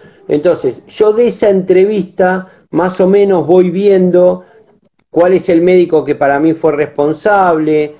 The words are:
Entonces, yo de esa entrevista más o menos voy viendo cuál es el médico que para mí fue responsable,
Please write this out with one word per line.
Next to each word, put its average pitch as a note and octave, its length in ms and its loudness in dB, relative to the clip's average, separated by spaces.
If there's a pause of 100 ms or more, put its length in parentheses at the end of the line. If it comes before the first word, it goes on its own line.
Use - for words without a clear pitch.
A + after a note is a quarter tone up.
(280)
Entonces, D3 600 -2
yo G#3+ 260 0
de A#3+ 140 0
esa G3+ 220 -2
entrevista F#3 1000 0 (220)
más F3+ 320 -4
o F3+ 60 2
menos F#3+ 400 2
voy F3+ 220 2
viendo F#3 720 0 (640)
cuál F3+ 240 0
es F3+ 160 -2
el E3+ 120 2
médico F3 440 2
que C#3+ 100 -4
para C#3 240 0
mí D#3+ 140 0
fue D#3 200 -2
responsable, D3+ 1300 -2